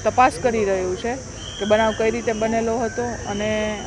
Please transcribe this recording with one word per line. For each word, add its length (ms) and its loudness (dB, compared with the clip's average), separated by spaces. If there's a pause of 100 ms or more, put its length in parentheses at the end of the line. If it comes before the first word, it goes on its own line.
તપાસ 300 6 (100)
કરી 220 2
રહ્યું 320 0
છે 180 -4 (440)
કે 100 -2
બનાવ 280 4
કઈ 140 2
રીતે 220 -2
બનેલો 440 0
હતો 240 -2
અને 840 -2